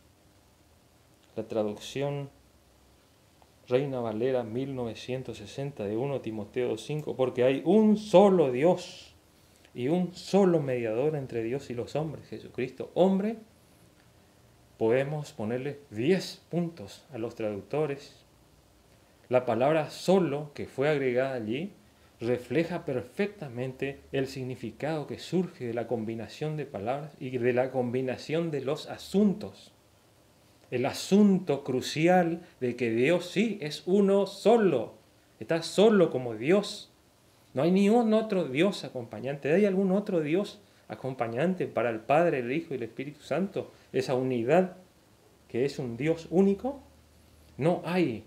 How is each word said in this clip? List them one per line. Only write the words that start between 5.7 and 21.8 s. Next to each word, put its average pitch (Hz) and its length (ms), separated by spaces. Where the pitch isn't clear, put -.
de 104 120
uno 135 240
Timoteo 113 560
cinco, 147 400
porque 123 280
hay 135 200
un 214 320
solo 185 560
Dios 165 640
y 123 140
un 175 260
solo 185 460
mediador 127 560
entre 120 260
Dios 120 280
y 123 40
los 120 220
hombres, 156 320
Jesucristo, - 640
hombre, 196 460
podemos 139 560
ponerle 127 480
diez 147 600
puntos 165 600
a 135 60
los 117 200
traductores. 139 880
La 123 160
palabra 139 440
solo, 151 640
que 98 140
fue 139 240
agregada 135 420
allí, 127 400